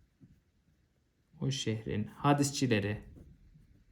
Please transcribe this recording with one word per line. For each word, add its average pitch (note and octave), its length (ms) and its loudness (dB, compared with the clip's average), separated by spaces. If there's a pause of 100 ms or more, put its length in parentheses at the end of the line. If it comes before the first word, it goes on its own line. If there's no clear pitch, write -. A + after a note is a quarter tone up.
(1400)
o C3+ 100 0
şehrin A2 540 -2
hadisçileri, B2+ 1000 2 (880)